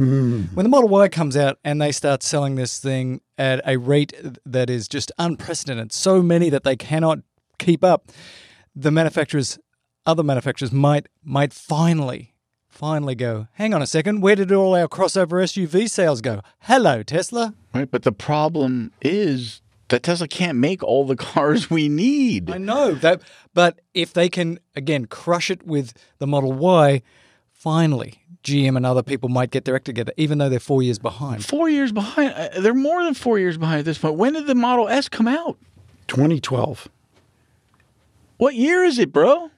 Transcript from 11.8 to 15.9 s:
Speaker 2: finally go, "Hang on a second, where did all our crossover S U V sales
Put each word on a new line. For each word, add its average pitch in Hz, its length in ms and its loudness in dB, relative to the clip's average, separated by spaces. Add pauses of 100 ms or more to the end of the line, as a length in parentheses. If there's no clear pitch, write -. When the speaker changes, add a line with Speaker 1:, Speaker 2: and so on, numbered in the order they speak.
Speaker 2:
finally 147 460 -6
go, 113 380 -4
"Hang 214 200 -4
on 165 80 0
a 135 60 -4
second, 190 360 -2
where 196 120 6
did 196 160 0
all 190 240 4
our 170 140 2
crossover 180 520 0
S 185 160 -2
U 180 120 -2
V 190 180 2
sales 160 340 0